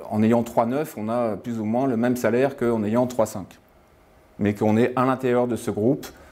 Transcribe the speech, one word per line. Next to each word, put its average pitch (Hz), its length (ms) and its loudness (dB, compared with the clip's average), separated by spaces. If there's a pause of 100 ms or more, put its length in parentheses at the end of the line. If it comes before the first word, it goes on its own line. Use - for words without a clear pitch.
(120)
en 110 100 0
ayant 117 220 4
trois 117 240 0
neuf, 147 280 -4
on 107 140 -6
a 113 280 -2
plus 117 220 -8
ou 107 60 -4
moins 120 220 0
le 123 100 0
même 120 180 2
salaire 123 400 0
qu'en 117 280 0
ayant 117 240 2
trois 117 180 0
cinq. 98 320 -12 (800)
Mais 101 160 2
qu'on 107 240 2
est 123 180 2
à 131 80 0
l'intérieur 123 440 2
de 113 100 -2
ce - 120 -6
groupe, 107 380 0 (240)